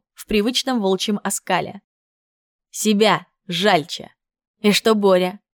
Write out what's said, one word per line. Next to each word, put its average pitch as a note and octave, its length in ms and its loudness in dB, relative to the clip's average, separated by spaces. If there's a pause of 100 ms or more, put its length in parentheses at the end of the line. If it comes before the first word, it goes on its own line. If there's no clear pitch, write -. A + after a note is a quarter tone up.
(120)
в - 140 -20
привычном A3 540 -2
волчьем G3 440 -2
оскале. F#3+ 560 -6 (880)
«Себя G#3 560 0 (220)
жальче. F3+ 640 -2 (500)
И G#3 120 4
что A3 220 2
Боря? F#3+ 460 2 (160)